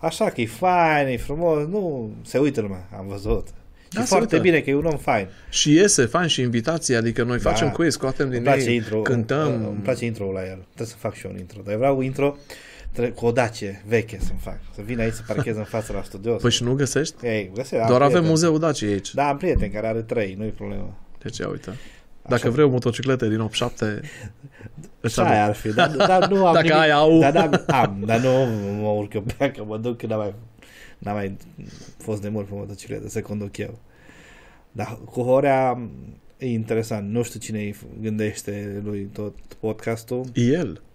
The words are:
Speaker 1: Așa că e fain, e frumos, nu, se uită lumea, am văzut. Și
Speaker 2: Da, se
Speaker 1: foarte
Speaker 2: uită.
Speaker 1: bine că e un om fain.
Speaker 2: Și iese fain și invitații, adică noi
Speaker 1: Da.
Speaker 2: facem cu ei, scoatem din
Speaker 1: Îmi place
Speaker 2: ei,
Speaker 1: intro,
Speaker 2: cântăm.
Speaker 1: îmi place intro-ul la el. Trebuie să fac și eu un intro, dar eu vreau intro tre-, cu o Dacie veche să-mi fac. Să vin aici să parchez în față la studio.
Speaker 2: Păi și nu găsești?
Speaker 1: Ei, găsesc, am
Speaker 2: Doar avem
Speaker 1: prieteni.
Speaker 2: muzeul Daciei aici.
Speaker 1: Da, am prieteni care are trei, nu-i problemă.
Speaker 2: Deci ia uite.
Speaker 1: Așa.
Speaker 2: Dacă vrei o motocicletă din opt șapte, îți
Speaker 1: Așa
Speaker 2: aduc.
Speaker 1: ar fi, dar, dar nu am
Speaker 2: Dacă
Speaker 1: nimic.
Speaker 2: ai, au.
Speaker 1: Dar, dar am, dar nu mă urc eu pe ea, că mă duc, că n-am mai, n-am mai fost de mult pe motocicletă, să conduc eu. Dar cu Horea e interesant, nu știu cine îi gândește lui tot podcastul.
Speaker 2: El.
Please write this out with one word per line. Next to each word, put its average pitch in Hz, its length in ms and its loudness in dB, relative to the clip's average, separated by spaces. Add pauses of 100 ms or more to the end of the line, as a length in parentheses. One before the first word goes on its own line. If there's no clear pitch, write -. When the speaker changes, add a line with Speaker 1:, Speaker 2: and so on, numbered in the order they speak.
Speaker 1:
Așa 165 260 0
că - 120 -6
e - 40 0
fain, 165 600 2
e 123 100 -2
frumos, 151 500 0
nu, 160 440 -4 (140)
se - 120 -2
uită 143 240 2
lumea, 95 260 -6 (100)
am 95 100 -10
văzut. 101 400 -2
Și - 60 -16 (440)
Speaker 2:
Da, - 40 -4
se 254 60 0
Speaker 1:
foarte 190 280 4
Speaker 2:
uită. - 120 4
Speaker 1:
bine 165 120 6
că 135 100 -4
e 139 60 4
un 151 100 0
om 156 120 0
fain. 113 300 0 (220)
Speaker 2:
Și - 240 2
iese 170 320 6
fain 170 220 0
și 139 140 0
invitații, 123 540 0
adică 113 280 0
noi 120 160 0
Speaker 1:
Da. 139 100 2
Speaker 2:
facem 165 200 2
cu 170 140 -2
ei, 160 80 4
scoatem 135 360 -2
din 127 100 -2
Speaker 1:
Îmi 117 80 -2
place 135 240 4
Speaker 2:
ei, 120 60 4
Speaker 1:
intro, 107 260 -2
Speaker 2:
cântăm. 127 520 0
Speaker 1:
îmi 107 300 -4
place 123 220 -2
intro-ul 104 280 -4
la 95 80 -6
el. 92 240 -8
Trebuie - 220 -10
să - 100 -16
fac 107 160 -6
și - 120 -16
eu 98 60 -8
un 98 60 -12
intro, 92 260 -14
dar 101 100 -6
eu 107 60 -2
vreau 135 220 2
intro 135 340 -2 (560)
tre-, 120 180 -2
cu 113 160 -6
o 117 60 2
Dacie 110 560 -4
veche 110 340 0
să-mi - 200 0
fac. - 180 -8 (160)
Să 107 100 -12
vin 120 140 -6
aici 113 140 0
să - 140 -10
parchez 113 300 -2
în 107 60 -6
față 107 300 -6
la 98 100 -4
studio. 104 300 -4
Speaker 2:
Păi 120 180 2
și 110 120 -4
nu 123 100 0
găsești? 139 520 -2
Speaker 1:
Ei, 107 280 -2
găsesc, 120 280 -4
am 113 60 2
Speaker 2:
Doar 123 140 6
avem 143 100 6
Speaker 1:
prieteni. 165 220 4
Speaker 2:
muzeul 160 260 4
Daciei 151 320 0
aici. 98 220 -4
Speaker 1:
Da, 139 140 2
am 143 100 0
prieteni 139 340 0
care 107 160 -4
are 113 140 -2
trei, 110 360 -2
nu-i 110 200 -4
problemă. 98 400 -8 (260)
Speaker 2:
Deci 107 140 -10
ia - 120 -4
uite. 92 200 -8
Speaker 1:
Așa. 95 100 -12 (500)
Speaker 2:
Dacă 123 200 2
vrei 143 160 4
o 143 40 6
motocicletă 127 560 0
din 107 140 0
opt 110 140 -4
șapte, 110 480 -4 (1000)
îți - 200 -2
Speaker 1:
Așa - 100 4
Speaker 2:
aduc. 104 200 6
Speaker 1:
ar 104 60 0
fi, - 180 -6
dar, 165 160 4 (180)
dar 185 220 6
nu 196 160 4
am 175 80 8
Speaker 2:
Dacă 165 140 6
Speaker 1:
nimic. 160 140 6
Speaker 2:
ai, 156 100 6
au. 156 280 8
Speaker 1:
Dar, 139 120 8
dar 165 360 4
am, 107 380 2
dar 113 140 4
nu 131 100 4 (520)
mă 107 60 0
urc 104 260 -2
eu 104 80 -2
pe 113 180 -6
ea, 139 120 2
că 107 160 -12
mă 107 100 -6
duc, 113 200 -4
că - 80 -10
n-am 110 140 -2
mai, 101 140 -4 (640)
n-am 101 180 -6
mai 98 220 -4 (600)
fost 107 240 -6
de 101 80 -6
mult 104 160 -4
pe 95 100 -14
motocicletă, 104 540 -10
să 110 120 -6
conduc 104 360 -8
eu. 113 220 -10 (920)
Dar 113 340 -10
cu 127 160 -6
Horea 127 680 2 (480)
e 135 140 -10
interesant, 110 600 -2
nu 117 120 0
știu 113 160 -8
cine 107 200 -8
îi 101 160 -6 (260)
gândește 104 840 -4
lui 101 300 -6
tot 104 200 -8 (260)
podcastul. 113 760 -4
Speaker 2:
El. 123 480 2 (140)